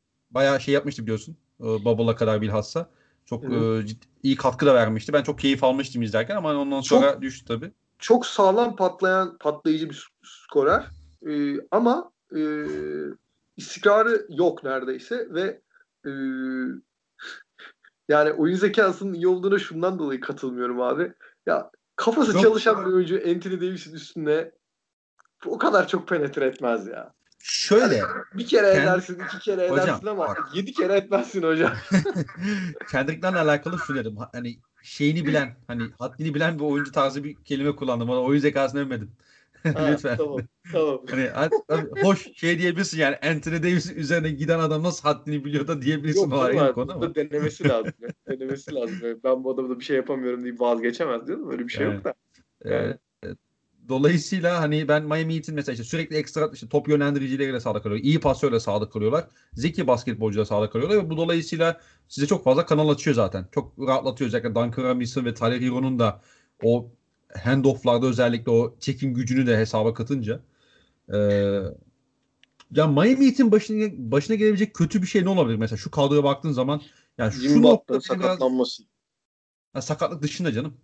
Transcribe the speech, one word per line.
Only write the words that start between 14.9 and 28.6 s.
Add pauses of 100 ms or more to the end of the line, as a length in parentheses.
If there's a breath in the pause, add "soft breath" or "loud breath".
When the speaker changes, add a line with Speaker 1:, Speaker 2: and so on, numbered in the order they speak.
Speaker 2:
ve, (460 soft breath)
e, (2000 loud breath)
yani
oyun
zekasının
iyi
olduğuna
şundan
dolayı
katılmıyorum
abi. (340 soft breath)
Ya (260)
kafası
Speaker 1:
Yok.
Speaker 2:
çalışan
bir
oyuncu
Anthony
Davis'in
üstüne (960)
o
kadar
çok
penetre
etmez
ya. (340)
Speaker 1:
Şöyle.
Speaker 2:
Yani (260)
bir
kere